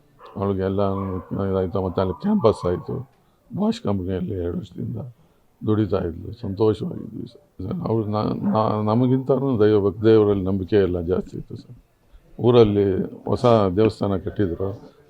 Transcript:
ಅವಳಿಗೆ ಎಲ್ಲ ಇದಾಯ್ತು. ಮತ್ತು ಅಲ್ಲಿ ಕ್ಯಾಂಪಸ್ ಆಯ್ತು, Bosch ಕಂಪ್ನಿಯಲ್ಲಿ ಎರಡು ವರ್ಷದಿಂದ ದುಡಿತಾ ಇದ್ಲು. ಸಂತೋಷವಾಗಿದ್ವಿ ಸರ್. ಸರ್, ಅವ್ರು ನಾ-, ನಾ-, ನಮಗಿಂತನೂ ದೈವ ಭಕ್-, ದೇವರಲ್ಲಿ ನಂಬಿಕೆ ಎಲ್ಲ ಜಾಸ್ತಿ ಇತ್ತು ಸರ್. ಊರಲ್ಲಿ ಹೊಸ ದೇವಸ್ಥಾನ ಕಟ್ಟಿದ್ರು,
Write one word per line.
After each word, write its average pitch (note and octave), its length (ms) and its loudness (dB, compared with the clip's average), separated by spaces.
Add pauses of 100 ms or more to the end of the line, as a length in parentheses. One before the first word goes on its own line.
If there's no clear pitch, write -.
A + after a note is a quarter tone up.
(360)
ಅವಳಿಗೆ G2 260 -2
ಎಲ್ಲ F#2+ 200 0 (720)
ಇದಾಯ್ತು. F#2+ 300 -2
ಮತ್ತು F#2 200 -2
ಅಲ್ಲಿ F#2 200 -2
ಕ್ಯಾಂಪಸ್ G3 440 2
ಆಯ್ತು, C3+ 520 -6 (380)
Bosch G#3+ 280 -2
ಕಂಪ್ನಿಯಲ್ಲಿ F#2+ 520 -4
ಎರಡು F2+ 220 -4
ವರ್ಷದಿಂದ A#2 400 -10 (680)
ದುಡಿತಾ G#2 300 0
ಇದ್ಲು. F2 360 -6
ಸಂತೋಷವಾಗಿದ್ವಿ G2 920 -4
ಸರ್. - 360 -16
ಸರ್, E3+ 240 -6
ಅವ್ರು A2 220 -2
ನಾ-, - 340 -2
ನಾ-, G#2+ 420 0
ನಮಗಿಂತನೂ C3 760 0
ದೈವ G#2 300 4
ಭಕ್-, G#2+ 160 -2
ದೇವರಲ್ಲಿ G#2 380 6
ನಂಬಿಕೆ F#2+ 320 -2
ಎಲ್ಲ F2+ 260 2
ಜಾಸ್ತಿ F2+ 360 -2
ಇತ್ತು - 180 -14
ಸರ್. A#2 200 -18 (640)
ಊರಲ್ಲಿ G#2 600 4 (220)
ಹೊಸ G#2+ 200 0 (300)
ದೇವಸ್ಥಾನ G#2 420 2
ಕಟ್ಟಿದ್ರು, F#2+ 640 -4 (280)